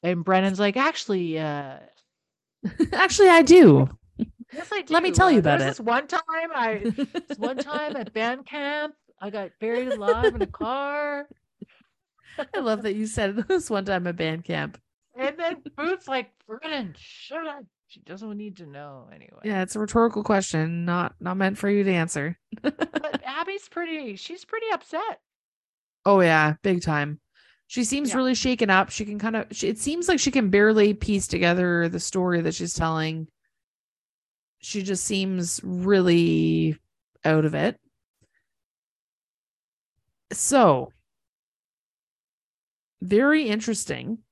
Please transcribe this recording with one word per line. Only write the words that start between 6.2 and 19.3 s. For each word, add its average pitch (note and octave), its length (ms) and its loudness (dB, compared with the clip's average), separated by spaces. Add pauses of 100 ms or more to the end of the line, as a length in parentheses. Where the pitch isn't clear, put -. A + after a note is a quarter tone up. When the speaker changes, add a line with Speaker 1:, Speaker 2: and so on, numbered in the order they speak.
Speaker 1:
I, A3+ 260 -2 (500)
this C#4+ 80 -10
one B3 200 -6
Speaker 2:
<laughs> - 0 -
Speaker 1:
time D4+ 380 -6
at A3 160 -8
band B3 360 -4
camp, D4 480 -8 (260)
I G3 80 -10
got G3+ 220 -10 (100)
buried A#3 260 -4
alive A3+ 480 0
in - 60 -4
a G4 60 -2
car." C#4+ 840 -6 (1300)
Speaker 2:
I G4+ 60 -2
love A3 220 -2
that G#3 120 -4
you G#3+ 120 -4
said G#3 280 -4
<laughs> A3 140 -4
this F#4 200 0
one G3+ 160 -2
time F#3 220 -2
at F3 80 -6
band E3 300 -4
camp. D3 340 -6 (380)
Speaker 1:
And C#4 200 -6
then E4+ 240 -6 (160)
Booth's F4 300 -6
like, C4 240 -6 (160)
"Brennan, B3+ 500 -10
shut - 480 -14
up. C#4+ 200 -14 (220)
She - 120 -20
doesn't G3+ 380 -14
need G#3 200 -14
to F3 80 -20
know C#3 480 -20
anyway." - 300 -20